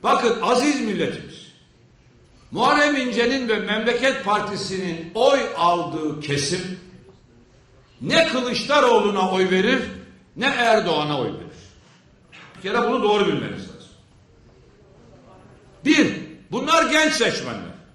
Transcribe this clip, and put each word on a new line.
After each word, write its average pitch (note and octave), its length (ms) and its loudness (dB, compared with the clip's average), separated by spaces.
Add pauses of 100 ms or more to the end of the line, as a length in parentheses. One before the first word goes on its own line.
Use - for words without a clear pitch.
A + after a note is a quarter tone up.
Bakın A#3+ 380 2
aziz B3 400 2
milletimiz, E3+ 680 -6 (1000)
Muharrem C#4+ 440 2
İnce'nin B3 540 -2
ve G#3+ 100 2
Memleket A3+ 640 -2
Partisi'nin F#3+ 880 -4
oy C4+ 260 4 (180)
aldığı D#3+ 640 0
kesim F3+ 600 -4 (1200)
ne D#4 260 2
Kılıçdaroğlu'na A#3 1040 2
oy F#3 180 2
verir, G#3 320 2 (540)
ne G#3 100 -4
Erdoğan'a F3+ 720 2
oy A#2 80 -2
verir. - 340 -12 (960)
Bir - 40 -20
kere G#3+ 280 0
bunu B3+ 140 0
doğru G#3 240 2
bilmeniz C#3+ 340 -4
lazım. - 300 -18 (1900)
Bir, C#4+ 280 4 (380)
bunlar D4 400 2
genç D#4 220 2
seçmenler. A#2 580 -4 (240)